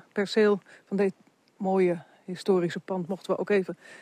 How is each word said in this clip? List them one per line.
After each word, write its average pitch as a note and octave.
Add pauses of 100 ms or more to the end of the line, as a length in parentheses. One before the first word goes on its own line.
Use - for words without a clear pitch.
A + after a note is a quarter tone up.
(140)
perceel, G#3 (260)
van G3
dit G3 (440)
mooie F#3+ (280)
historische F3+
pand, F#3
mochten F#3
we -
ook F#3
even F#3+ (240)